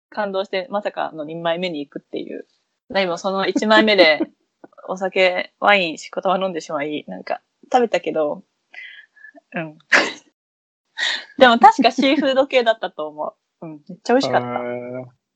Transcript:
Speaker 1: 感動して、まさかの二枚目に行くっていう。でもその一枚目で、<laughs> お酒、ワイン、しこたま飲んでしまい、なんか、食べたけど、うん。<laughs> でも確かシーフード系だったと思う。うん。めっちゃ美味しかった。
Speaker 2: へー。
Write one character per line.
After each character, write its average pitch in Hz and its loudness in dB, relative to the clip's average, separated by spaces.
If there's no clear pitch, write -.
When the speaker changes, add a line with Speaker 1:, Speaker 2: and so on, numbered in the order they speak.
Speaker 1:
感 208 -6
動 190 -2
し - -20
て、 185 -6
ま 175 -4
さ 196 -6
か 147 -6
の 156 -10
二 156 -10
枚 170 -2
目 185 -4
に 156 -6
行 143 -12
く - -14
っ - -12
て - -12
い - -10
う。 - -14
で 196 -2
も 170 -4
そ 196 -4
の 190 -2
一 196 -2
枚 220 6
目 214 2
で、 160 6
<laughs> - -20
お 185 -6
酒、 185 0
ワ 202 4
イ 180 0
ン、 - -12
し - -18
こ - -8
た 196 0
ま 185 0
飲 190 -4
ん 180 -8
で 160 -8
し - -12
ま 151 -4
い、 151 -8
な 185 -12
ん - -16
か、 - -8
食 254 2
べ 233 2
た 175 -2
け - -6
ど、 156 -4
う 190 -8
ん。 156 -12
<laughs> - -10
で 262 8
も 233 6
確 392 8
か - 6
シ 269 2
ー - 2
フ 294 0
ー 262 2
ド 269 4
系 254 2
だ 226 4
っ 226 -8
た 180 -6
と 151 -10
思 151 -10
う。 175 -12
う - -12
ん。 151 -16
め 185 -16
っ - -20
ち - -2
ゃ 240 4
美 - 6
味 277 2
し - -4
か - 2
っ - 2
た。 123 -4
Speaker 2:
へ - -8
ー。 123 -8